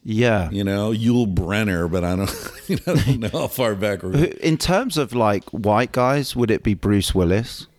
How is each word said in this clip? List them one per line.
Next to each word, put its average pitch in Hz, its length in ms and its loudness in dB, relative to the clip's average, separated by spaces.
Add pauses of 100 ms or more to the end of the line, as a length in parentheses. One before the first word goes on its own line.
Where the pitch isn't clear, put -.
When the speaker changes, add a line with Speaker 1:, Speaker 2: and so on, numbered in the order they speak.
Speaker 1:
Yeah. 107 460 2
Speaker 2:
You 101 140 -4
know, 101 280 0
Yul 117 400 2
Brynner, 90 600 0
but 87 120 0
I 87 120 0
don't, - 380 -6
<laughs> - 140 -20
you 196 100 -2 (100)
know, 180 60 -2
I 143 120 4
don't 123 140 0
know 110 100 -4 (120)
how - 60 -2
far 113 280 -2
back 98 260 -2
we're 90 120 -6
Speaker 1:
Who, 147 120 4 (160)
in 160 160 2
terms 185 400 0
of, 127 160 -2
like, 104 380 2
white 107 400 0
guys, 131 440 0
would 120 140 0
it 107 140 0
be 107 100 2
Bruce 101 400 2
Willis? 92 540 0 (120)